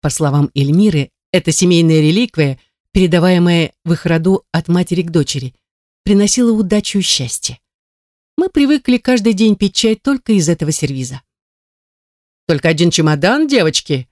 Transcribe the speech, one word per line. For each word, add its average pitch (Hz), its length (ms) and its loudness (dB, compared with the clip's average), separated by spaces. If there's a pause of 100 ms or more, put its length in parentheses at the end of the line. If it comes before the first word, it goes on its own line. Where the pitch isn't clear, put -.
По 151 80 -16
словам 147 440 -2
Эльмиры, 147 580 0 (200)
это 170 200 0
семейная 165 500 2
реликвия, 151 580 0 (320)
передаваемая 175 840 2 (100)
в 165 100 -2
их - 120 -6
роду 170 460 0
от - 160 -4
матери 175 340 0
к 170 100 -8
дочери, 135 440 -4 (480)
приносила 208 480 2
удачу 208 480 -2
и - 20 -2
счастье. - 580 -6 (760)
Мы 370 120 -2
привыкли 277 480 0
каждый 233 360 0
день 208 220 2
пить 202 200 -2
чай 220 200 0
только 262 380 -2
из 170 140 2
этого 160 240 -2
сервиза. 131 500 -6 (1300)
«Только 160 220 0
один 165 220 2
чемодан, 170 560 0
девочки?» 156 640 -2